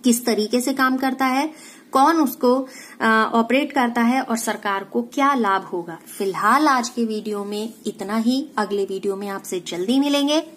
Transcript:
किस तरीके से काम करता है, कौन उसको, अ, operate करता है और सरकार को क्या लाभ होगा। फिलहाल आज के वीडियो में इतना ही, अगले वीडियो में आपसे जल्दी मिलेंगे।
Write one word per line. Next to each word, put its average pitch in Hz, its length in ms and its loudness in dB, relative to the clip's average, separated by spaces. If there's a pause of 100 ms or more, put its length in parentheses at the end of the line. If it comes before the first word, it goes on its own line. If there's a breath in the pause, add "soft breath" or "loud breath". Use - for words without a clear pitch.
किस 240 220 4
तरीके 214 340 0
से 262 120 -2
काम 262 240 2
करता 262 300 0
है, 277 240 0 (420 loud breath)
कौन 294 240 6
उसको, 262 520 2 (320 loud breath)
अ, 220 340 4
operate 254 380 2
करता 240 300 0
है 254 200 2
और 233 140 -2
सरकार 208 480 -4
को 233 180 -4
क्या 277 320 0
लाभ 196 280 0
होगा। 170 360 -8 (200)
फिलहाल 208 500 2
आज 247 200 2
के 233 160 -2
वीडियो 208 400 -6
में 208 280 -8 (140)
इतना 202 300 -6
ही, 254 400 0
अगले 202 280 0
वीडियो 196 320 -4
में 202 120 -8
आपसे 196 380 -8
जल्दी 190 340 0
मिलेंगे। 285 400 2 (160)